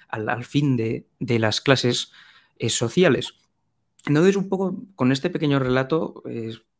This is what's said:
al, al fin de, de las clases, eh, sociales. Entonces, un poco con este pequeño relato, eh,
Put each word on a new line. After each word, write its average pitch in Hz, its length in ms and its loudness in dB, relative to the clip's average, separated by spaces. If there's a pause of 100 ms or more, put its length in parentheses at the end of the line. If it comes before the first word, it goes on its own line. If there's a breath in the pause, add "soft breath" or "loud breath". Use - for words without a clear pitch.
al, 110 220 -6
al 120 160 -4
fin 143 320 0
de, 113 280 -4 (140)
de 117 200 0
las 110 200 2
clases, - 540 0 (460 loud breath)
eh, 117 100 -2
sociales. 120 640 2 (720)
Entonces, 175 320 4
un 190 100 -4
poco 190 380 -4 (100)
con 127 160 2
este 135 180 -2
pequeño 147 300 0
relato, 135 680 -2
eh, 113 240 -8 (260)